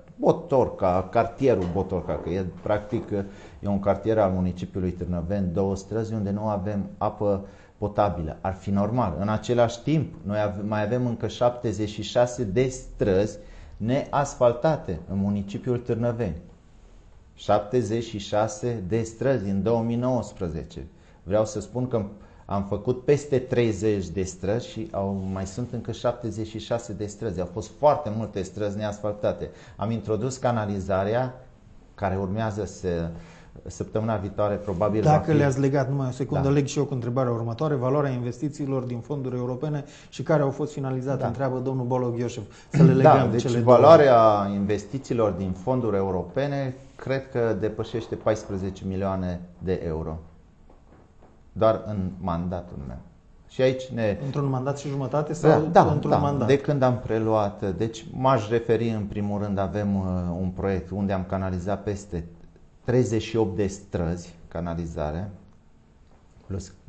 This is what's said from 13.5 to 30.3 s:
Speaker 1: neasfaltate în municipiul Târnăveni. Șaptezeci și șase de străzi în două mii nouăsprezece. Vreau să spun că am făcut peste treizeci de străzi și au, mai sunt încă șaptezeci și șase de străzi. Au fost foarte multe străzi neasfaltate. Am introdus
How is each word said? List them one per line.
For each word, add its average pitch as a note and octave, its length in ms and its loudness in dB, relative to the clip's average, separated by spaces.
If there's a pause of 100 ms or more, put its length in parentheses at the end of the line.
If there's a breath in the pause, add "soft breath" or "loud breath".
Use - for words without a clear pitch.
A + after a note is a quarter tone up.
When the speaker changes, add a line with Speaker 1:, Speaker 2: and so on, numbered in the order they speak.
Speaker 1:
neasfaltate B2+ 1200 0 (120)
în G2 80 -2
municipiul G2+ 600 -2
Târnăveni. A#2 580 -2 (1000 soft breath)
Șaptezeci A2+ 680 0
și A2+ 140 -10
șase G#2+ 720 -2
de A2+ 140 0
străzi A#2+ 460 -2
în G2 140 0
două A2+ 200 2
mii A#2 140 0
nouăsprezece. F#2 880 -4 (360 soft breath)
Vreau G#2 240 2
să G#2+ 140 -6
spun B2 280 -4
că A#2 140 -2 (440 loud breath)
am G2 220 -2
făcut B2 360 -2
peste C#3 340 2
treizeci G#2+ 680 0
de F2+ 140 -4
străzi G2 460 -4
și A2 220 -10
au, G2 320 -2 (100)
mai F#2+ 140 -4
sunt A#2+ 260 -8
încă A#2+ 200 -8
șaptezeci A2 540 -4
și A2 120 -10
șase A#2 340 -6
de G#2 140 -6
străzi. G2+ 340 -6
Au F2 120 -4
fost G#2+ 260 -8
foarte C#3 380 4
multe G#2 260 -4
străzi G2+ 340 -4
neasfaltate. G#2 760 -4 (260 loud breath)
Am G#2 140 -2
introdus A#2 460 -2